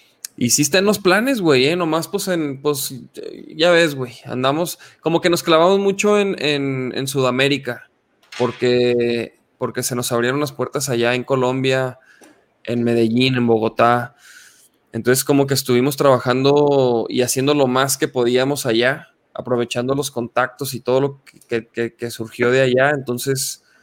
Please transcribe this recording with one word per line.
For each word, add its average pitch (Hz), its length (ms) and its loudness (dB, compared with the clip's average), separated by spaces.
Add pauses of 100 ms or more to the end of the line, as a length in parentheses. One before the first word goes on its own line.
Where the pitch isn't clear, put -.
(360)
Y 120 140 0
sí 139 120 2
está 147 160 2
en 190 60 2
los 202 140 2
planes, 214 420 2
güey, 139 260 4
¿eh? 165 100 2
Nomás, 160 320 -2
pues, 196 200 -6
en, 147 320 -4
pues, 143 340 -4 (600)
ya 165 140 4
ves, 165 240 4
güey, 127 220 -8 (100)
andamos, 135 520 -2 (220)
como 165 220 0
que 180 80 2
nos 170 120 0
clavamos 170 360 4
mucho 202 420 2
en, 196 240 0
en, 139 500 -2
en 135 140 -4
Sudamérica, 135 800 -2 (500)
porque, 120 1000 0 (180)
porque 123 260 -6
se 127 120 -6
nos 123 180 -4
abrieron 123 280 -2
las 143 120 -4
puertas 127 380 -6
allá 120 240 0
en 123 100 -4
Colombia, 131 760 -2 (680)
en 120 200 -2
Medellín, 117 520 2
en 120 100 0
Bogotá. 117 680 2 (760)
Entonces, 123 320 0
como 139 220 2
que 139 80 -2
estuvimos 127 420 0
trabajando 135 1120 2
y 123 140 -2
haciendo 135 320 0
lo 143 120 4
más 131 300 0
que 156 120 -2
podíamos 127 580 0
allá, 123 420 0 (240)
aprovechando 123 600 -4
los 139 160 -4
contactos 127 640 -4
y 110 60 -10
todo 131 200 0
lo 139 240 -4
que, - 160 -20
que, 113 280 -6
que, 117 260 -6
que 120 160 -10
surgió 120 400 -4
de 131 120 4
allá. 131 280 2
Entonces, 135 720 -6 (200)